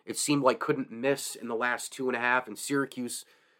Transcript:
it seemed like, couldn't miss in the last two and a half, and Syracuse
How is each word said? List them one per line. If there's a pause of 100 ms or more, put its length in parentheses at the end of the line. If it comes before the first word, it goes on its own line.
it
seemed
like,
couldn't
miss
in
the
last
two
and
a
half,
and
Syracuse (360)